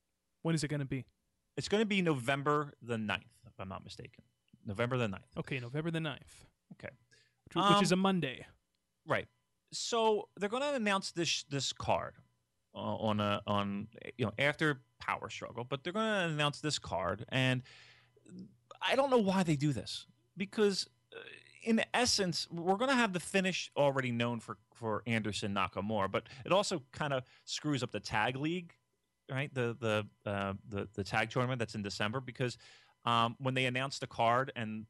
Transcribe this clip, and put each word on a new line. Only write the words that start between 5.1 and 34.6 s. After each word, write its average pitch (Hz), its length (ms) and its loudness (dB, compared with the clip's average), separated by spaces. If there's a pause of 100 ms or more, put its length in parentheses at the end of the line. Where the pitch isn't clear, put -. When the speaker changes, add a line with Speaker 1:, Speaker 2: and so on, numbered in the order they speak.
Speaker 1:
Okay, 143 200 -4
November 143 320 -6
the 165 100 -2
ninth. - 460 -10 (280)
Speaker 2:
Okay. - 160 -14 (640)
Speaker 1:
Which, 180 100 2
which 202 180 8
is 170 100 4
Speaker 2:
Um, 185 80 4
Speaker 1:
a - 20 2
Monday. 175 440 0 (600)
Speaker 2:
Right. 131 200 0 (460)
So 220 640 2
they're 196 140 -2
gonna 277 240 -2
announce 208 380 0
this, - 320 -2
this 139 280 -4
card, - 420 -2 (600)
uh, 98 40 -12
on 104 420 0
a, 101 260 2
on, 101 420 0 (300)
you 120 80 0
know, 101 120 -2
after 147 440 0 (160)
Power - 320 -4
Struggle, - 340 -8
but 135 180 -6
they're 175 120 -6
gonna 208 340 0
announce 147 320 0
this 151 180 -2
card, 92 520 -4
and 127 320 2 (1200)
I - 140 2
don't 269 140 4
know 254 80 6
why 190 260 4
they 160 120 4
do 143 160 2
this, - 340 -8 (300)
because, 202 520 0 (260)
uh, - 40 -14 (440)
in 226 200 4 (120)
essence, 202 560 2
we're 170 260 2
gonna 262 180 4
have 233 200 4
the 170 60 -2
finish 185 560 0
already 135 360 4
known 120 280 0
for, 110 180 -10 (160)
for 107 320 -2
Anderson 107 480 0
Nakamura, 98 560 0
but 117 140 0 (200)
it 156 80 0
also 190 300 2 (100)
kinda 139 300 -2 (240)
screws 143 360 -2
up 120 100 -4
the 104 80 -4
tag 117 360 0
league, 170 380 -4 (560)
right? 139 240 -4
The, 117 260 0
the, 107 500 0
uh, 98 220 0 (160)
the, 101 260 -4
the 101 100 -4
tag 110 260 0
tournament 127 300 -2
that's 110 140 -6
in 107 80 -6
December, 107 380 -4
because, 127 380 -6 (480)
um, 117 320 4
when 131 160 0
they 131 100 2
announce 127 340 -2
the 131 80 -6
card 120 500 4
and 110 340 -6